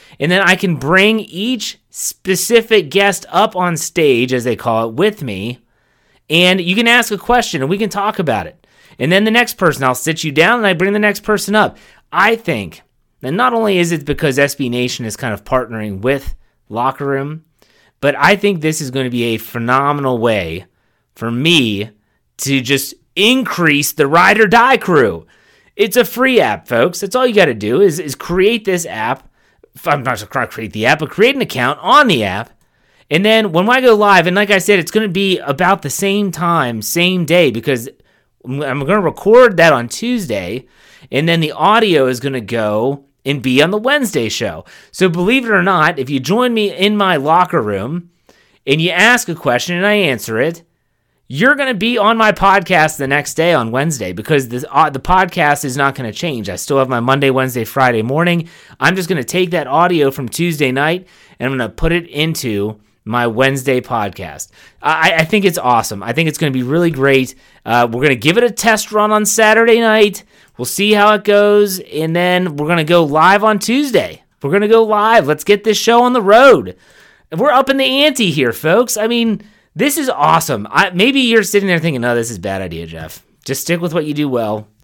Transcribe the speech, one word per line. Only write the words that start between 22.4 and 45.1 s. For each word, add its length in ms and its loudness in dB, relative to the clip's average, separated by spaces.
just 340 -4
increase 800 0
the 120 0
Ride 340 2
or 80 4
Die 300 4
crew. 480 0
It's 200 0
a 100 4
free 340 0
app, 280 -2
folks. 320 0
That's 160 -6
all 100 0
you 80 0
gotta 200 2
do 280 0
is, 180 2
is 140 -8
create 520 -2
this 200 -2
app. 420 -6
F-, 120 -14
I'm 160 0
not 260 -6
gonna 180 -4
create 260 -12
the 120 -4
app, 140 2
but 100 -6
create 260 2
an 60 -4
account 400 -2
on 260 4
the 180 0
app. 260 -6
And 160 0
then 280 2
when 160 2
I 120 2
go 140 6
live, 320 4
and 80 0
like 160 0
I 80 2
said, 180 2
it's 140 -4
gonna 160 0
be 320 -2
about 420 0
the 80 -8
same 420 -2
time, 520 -2
same 420 0
day, 240 4
because 400 -4
I'm, 180 -8
I'm 200 -4
gonna 180 0
record 580 4
that 160 6
on 140 -2
Tuesday, 800 -6
and 160 0
then 120 2
the 140 -2
audio 540 2
is 120 -2
gonna 220 -6
go 640 -2
and 140 -4
be 180 0
on 120 4
the 80 0
Wednesday 500 -2
show. 360 -8
So 180 0
believe 360 0